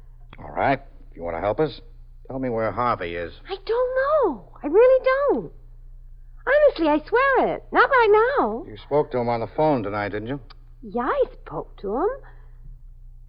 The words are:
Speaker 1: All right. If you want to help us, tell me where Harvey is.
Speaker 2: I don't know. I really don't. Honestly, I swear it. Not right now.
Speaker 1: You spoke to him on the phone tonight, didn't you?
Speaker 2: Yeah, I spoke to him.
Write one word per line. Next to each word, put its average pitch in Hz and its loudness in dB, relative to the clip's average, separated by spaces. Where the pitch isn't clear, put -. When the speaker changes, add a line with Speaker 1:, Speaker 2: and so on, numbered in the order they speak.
Speaker 1:
All 71 -14
right. 120 0
If - -20
you 80 -12
want 85 -6
to 82 -6
help 104 0
us, - -2
tell 131 -10
me 131 -4
where 113 -2
Harvey 98 -2
is. 85 -8
Speaker 2:
I 381 -8
don't 494 -2
know. 208 -12
I 277 -6
really 508 6
don't. 508 0
Honestly, 523 4
I 302 2
swear 466 2
it. - -10
Not 466 4
right 466 4
now. 233 -2
Speaker 1:
You 107 -14
spoke 147 0
to 127 0
him 120 0
on 117 0
the 113 -4
phone 151 2
tonight, 101 -4
didn't 107 -6
you? 143 -6
Speaker 2:
Yeah, 233 -6
I 508 0
spoke - -14
to 202 -4
him. 359 0